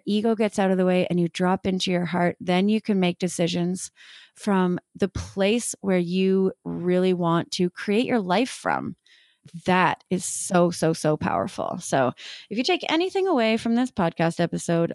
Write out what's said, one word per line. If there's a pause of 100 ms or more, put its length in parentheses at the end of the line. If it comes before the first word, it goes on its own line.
ego
gets
out
of
the
way
and
you
drop
into
your
heart,
then
you
can
make
decisions (440)
from (160)
the
place
where
you (100)
really
want
to
create
your
life
from. (720)
That
is
so,
so,
so
powerful.
So (360)
if
you
take
anything
away
from
this
podcast
episode,